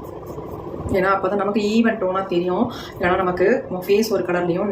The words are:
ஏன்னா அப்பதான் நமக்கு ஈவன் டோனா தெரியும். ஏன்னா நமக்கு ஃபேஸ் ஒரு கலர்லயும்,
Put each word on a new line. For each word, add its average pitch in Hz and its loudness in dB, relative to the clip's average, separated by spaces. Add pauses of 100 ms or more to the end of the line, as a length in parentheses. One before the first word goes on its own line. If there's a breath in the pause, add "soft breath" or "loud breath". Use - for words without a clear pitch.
(960)
ஏன்னா 190 4
அப்பதான் 190 0
நமக்கு 208 0 (140)
ஈவன் 226 4
டோனா 185 0 (120)
தெரியும். 180 2 (340 loud breath)
ஏன்னா 180 2
நமக்கு 180 2 (400)
ஃபேஸ் 214 4
ஒரு 175 0
கலர்லயும், 180 0